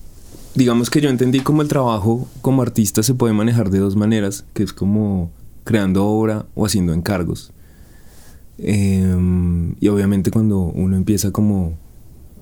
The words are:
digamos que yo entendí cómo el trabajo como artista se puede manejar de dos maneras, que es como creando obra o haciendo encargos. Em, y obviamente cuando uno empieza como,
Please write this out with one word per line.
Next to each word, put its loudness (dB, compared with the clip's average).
digamos 2
que 2
yo 2
entendí 2
cómo 2
el 0
trabajo 0
como 2
artista 0
se 2
puede 2
manejar 2
de 2
dos 2
maneras, 0
que -2
es -4
como 0
creando 2
obra 0
o -2
haciendo 0
encargos. -4
Em, 2
y 2
obviamente 2
cuando 2
uno 0
empieza 0
como, 0